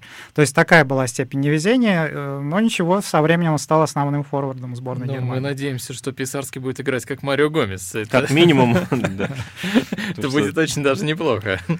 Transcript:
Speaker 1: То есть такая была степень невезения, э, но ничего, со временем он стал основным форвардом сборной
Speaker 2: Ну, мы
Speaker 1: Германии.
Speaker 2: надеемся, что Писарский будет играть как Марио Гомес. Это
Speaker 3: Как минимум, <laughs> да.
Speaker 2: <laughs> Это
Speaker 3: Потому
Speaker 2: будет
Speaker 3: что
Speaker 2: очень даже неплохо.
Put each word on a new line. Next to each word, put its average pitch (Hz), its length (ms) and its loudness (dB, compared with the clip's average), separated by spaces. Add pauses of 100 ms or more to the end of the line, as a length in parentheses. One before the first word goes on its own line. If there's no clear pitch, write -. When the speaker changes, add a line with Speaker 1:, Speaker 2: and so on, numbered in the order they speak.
(360)
Speaker 1:
То 151 60 2
есть 139 140 2
такая 165 300 6
была 131 220 0
степень 135 320 -4
невезения, 165 680 2
э, 139 320 -6
но 147 200 -2
ничего, 196 420 2
со 165 220 2
временем 165 300 4
он 143 60 2
стал 156 220 2
основным 143 420 -2
форвардом 131 520 -6
сборной 127 320 -8
Speaker 2:
Ну, 135 60 -6
мы 127 60 -6
Speaker 1:
Германии. 127 220 -4
Speaker 2:
надеемся, 135 520 -6
что 131 180 -8
Писарский 135 500 -8
будет 127 180 -6
играть 127 260 -4
как - 180 -8
Марио 143 260 2
Гомес. 110 460 -2
Это 110 160 -6
Speaker 3:
Как 135 180 4
минимум, 139 440 6
<laughs> 180 180 0
да. 101 340 -2
Speaker 2:
<laughs> - 380 -10
Это 202 540 -2
Speaker 3:
Потому 135 160 -4
Speaker 2:
будет 143 180 0
Speaker 3:
что 156 100 -2
Speaker 2:
очень 151 220 -2
даже 131 200 0
неплохо. 127 560 -2 (200)